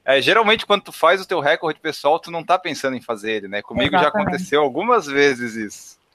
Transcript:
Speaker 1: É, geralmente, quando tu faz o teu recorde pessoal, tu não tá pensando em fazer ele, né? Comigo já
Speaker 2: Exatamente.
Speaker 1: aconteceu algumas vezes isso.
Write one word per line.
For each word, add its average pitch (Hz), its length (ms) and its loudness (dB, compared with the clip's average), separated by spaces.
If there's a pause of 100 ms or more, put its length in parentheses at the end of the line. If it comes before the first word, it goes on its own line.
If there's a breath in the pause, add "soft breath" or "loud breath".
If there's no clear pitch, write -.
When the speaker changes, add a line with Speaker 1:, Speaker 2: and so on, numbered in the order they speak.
Speaker 1:
É, 135 140 4
geralmente, 214 460 2
quando 202 160 2
tu - 80 -16
faz 180 280 2
o 190 80 -12
teu 175 120 -2
recorde 156 400 -2
pessoal, 151 400 -2
tu 165 100 -14
não 170 140 -8
tá 180 160 2
pensando 139 360 -4
em 117 60 -10
fazer 110 300 -6
ele, 101 160 -4
né? 101 160 -6
Comigo 135 340 -2
já 175 60 4
Speaker 2:
Exatamente. 107 240 0
Speaker 1:
aconteceu 147 340 0
algumas 160 460 0
vezes 135 480 2
isso. - 420 -10 (180)